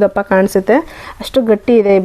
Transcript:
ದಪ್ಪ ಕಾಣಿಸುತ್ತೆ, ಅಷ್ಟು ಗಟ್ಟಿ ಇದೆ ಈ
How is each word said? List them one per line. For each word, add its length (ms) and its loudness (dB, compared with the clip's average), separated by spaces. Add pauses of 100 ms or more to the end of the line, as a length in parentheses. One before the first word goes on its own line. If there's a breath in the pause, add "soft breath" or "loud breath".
ದಪ್ಪ 160 -2 (120)
ಕಾಣಿಸುತ್ತೆ, 440 0 (480 loud breath)
ಅಷ್ಟು 160 -2 (120)
ಗಟ್ಟಿ 300 0
ಇದೆ 180 2
ಈ 40 -4